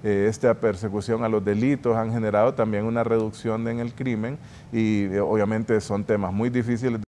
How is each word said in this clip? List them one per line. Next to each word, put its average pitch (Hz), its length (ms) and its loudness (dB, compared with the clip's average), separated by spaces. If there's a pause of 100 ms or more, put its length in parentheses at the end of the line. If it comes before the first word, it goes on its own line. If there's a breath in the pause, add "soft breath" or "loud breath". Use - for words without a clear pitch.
eh, 101 240 2
esta 110 280 2
persecución 107 680 -2
a 113 60 0
los 107 160 0
delitos 117 500 2
han 113 160 -2
generado 110 440 2
también 107 300 0
una 117 180 0
reducción 113 640 -2
en 117 120 -4
el 117 140 -6
crimen, 123 460 -4 (340 loud breath)
y, 107 320 2
eh, 95 160 0
obviamente 107 580 2
son 101 240 -4
temas 98 300 0
muy 110 160 0
difíciles 120 500 -2
de 104 40 -8 (120)